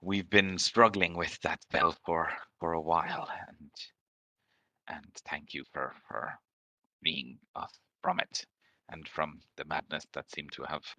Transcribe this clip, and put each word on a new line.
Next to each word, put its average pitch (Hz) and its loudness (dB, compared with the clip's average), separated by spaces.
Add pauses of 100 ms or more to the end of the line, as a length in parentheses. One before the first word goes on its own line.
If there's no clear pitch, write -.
we've 95 0
been 95 8
struggling 98 6
with 85 -2
that - -2
spell - 2 (100)
for, 82 0 (300)
for 85 -2
a 82 0
while, 80 0 (180)
and, - -20 (1160)
and - -14 (160)
thank 76 -8
you 69 -8 (100)
for, 67 -4 (120)
for 53 -6 (680)
freeing 69 -4 (180)
us - -8 (300)
from 180 -2
it - -2 (440)
and 80 -12
from 78 -4 (160)
the 71 -8
madness 76 -4
that - -10
seemed 73 -12
to 67 -10
have 73 -8 (160)